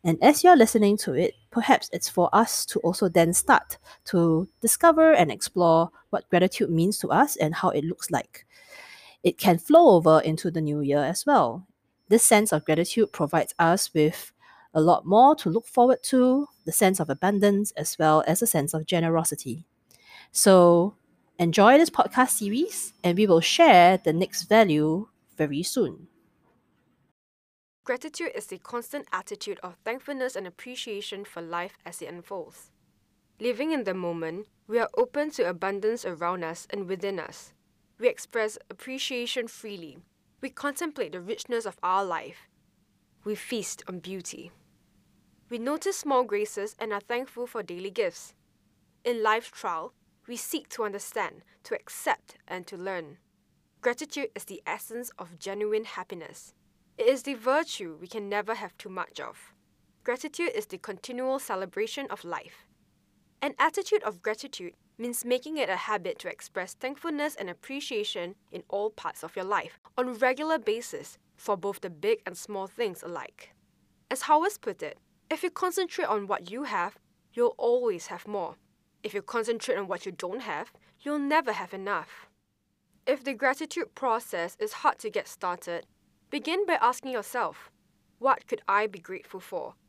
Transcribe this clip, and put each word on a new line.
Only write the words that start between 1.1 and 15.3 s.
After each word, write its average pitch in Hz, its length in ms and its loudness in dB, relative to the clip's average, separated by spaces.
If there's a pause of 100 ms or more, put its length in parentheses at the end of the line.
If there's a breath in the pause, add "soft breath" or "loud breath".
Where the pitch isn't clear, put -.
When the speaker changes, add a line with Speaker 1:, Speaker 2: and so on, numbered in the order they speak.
Speaker 1:
it, 160 200 2 (180)
perhaps - 400 2
it's - 160 -6
for 175 240 2
us - 340 2
to - 140 -2
also 180 280 0
then 170 240 4
start - 460 2 (280 soft breath)
to 170 420 2 (120)
discover 320 520 6
and 170 180 6
explore 165 600 2 (200 soft breath)
what - 200 -4
gratitude 185 400 2
means 170 280 2
to - 120 -6
us 254 260 2
and 160 180 0
how 185 160 0
it 147 140 -2
looks - 260 -8
like. - 340 -4 (800 loud breath)
It - 160 2
can 170 200 4
flow 302 380 8
over 160 240 8
into 160 300 -2
the 165 100 -4
new 147 200 -2
year 143 240 2
as 160 200 -4
well. 185 440 2 (400)
This 233 180 6
sense 214 260 6
of 156 140 0
gratitude 175 440 2
provides 156 480 -2
us 170 360 2
with 156 380 2 (420 soft breath)
a 160 80 4
lot 165 240 4
more 240 300 8